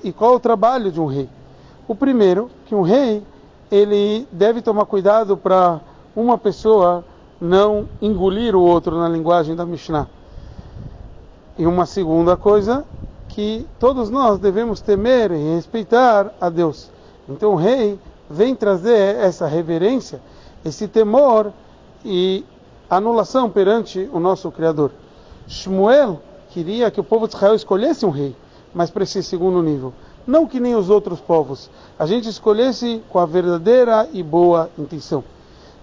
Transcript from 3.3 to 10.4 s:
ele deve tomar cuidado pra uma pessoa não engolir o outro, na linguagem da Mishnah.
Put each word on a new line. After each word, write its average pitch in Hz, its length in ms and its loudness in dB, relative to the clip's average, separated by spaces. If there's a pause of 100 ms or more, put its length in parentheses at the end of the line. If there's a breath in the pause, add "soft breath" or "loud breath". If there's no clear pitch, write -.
ele 208 600 2
deve 214 280 0
tomar 208 240 0
cuidado 202 520 0
pra 180 420 2 (360 loud breath)
uma 233 220 0
pessoa 180 680 2 (340 soft breath)
não 202 480 2 (140)
engolir 202 520 0
o 185 80 4
outro, 170 360 2
na 170 100 -2
linguagem 165 480 0
da 170 100 -8
Mishnah. 156 440 -6 (1500 loud breath)